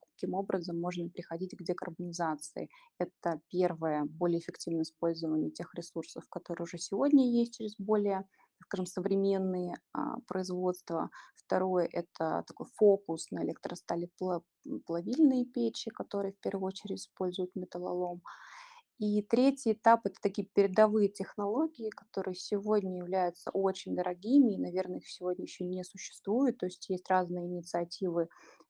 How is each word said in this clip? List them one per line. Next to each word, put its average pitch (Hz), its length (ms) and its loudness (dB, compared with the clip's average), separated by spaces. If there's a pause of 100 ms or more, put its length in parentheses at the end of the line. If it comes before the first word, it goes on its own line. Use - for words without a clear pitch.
(160)
каким 180 200 -4
образом 180 460 -2
можно 175 280 -4
приходить 175 480 -8
к 175 60 -12
декарбонизации. 170 1080 -6 (300)
Это 175 500 -4
первое, 165 560 0
более 165 340 0
эффективное 165 440 -4
использование 160 680 -2
тех 170 240 -14
ресурсов, - 540 -10
которые 170 360 -8
уже 170 140 -10
сегодня 262 520 4
есть 233 260 2
через 214 220 -6
более, 202 460 2 (380)
скажем, 180 240 -2
современные, 190 880 0 (180)
а, - 340 -4
производства. 180 800 -4 (260)
Второе – 185 560 0
это 170 560 -4
такой - 280 -12
фокус 196 560 4
на 170 120 -4
электростали 175 640 -6 (120)
пла-, 180 220 -2 (240)
м, 165 140 -6
плавильные 247 640 4
печи, 233 460 -4
которые 202 420 -6
в - 80 -20
первую 196 280 -2
очередь 190 320 -8
используют 185 540 -4
металлолом. 180 680 -6 (760)
И 208 240 2
третий 247 500 4
этап — 226 320 6
это 196 160 -4
такие 196 320 -2
передовые 202 560 6
технологии, 220 800 -4
которые 190 440 -6
сегодня 202 640 0
являются 180 520 -2
очень 190 440 0
дорогими, 190 600 4
и, 185 40 -6
наверное, 180 400 -2
их - 100 -20
сегодня 180 360 -4
ещё 180 200 -8
не 180 180 -4
существует. 240 760 -2
То 185 80 -2
есть - 220 -10
есть 185 200 -4
разные 175 380 0
инициативы, 175 840 -2 (400)